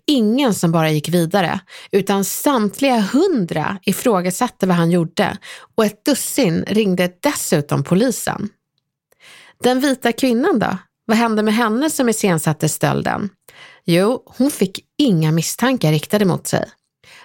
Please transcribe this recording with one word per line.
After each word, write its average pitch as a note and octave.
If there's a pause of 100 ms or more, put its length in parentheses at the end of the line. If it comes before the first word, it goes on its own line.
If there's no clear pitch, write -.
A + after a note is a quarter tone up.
ingen B3
som E3+
bara D#3+
gick D3+
vidare, E3+ (320)
utan G3
samtliga B3
hundra G3
ifrågasatte F#3+
vad F3+
han E3+
gjorde F3 (380)
och A3
ett G#3
dussin G#3+
ringde F#3
dessutom C#3+
polisen. G#3 (1120)
Den B3+
vita B3+
kvinnan C4
då? F#3 (280)
Vad A3+
hände A3
med G#3+
henne A#3+
som B3+
iscensatte E3
stölden? C#3+ (560)
Jo, F#3+
hon C#4
fick - (180)
inga E3
misstankar E3
riktade G3+
mot D#3
sig. - (600)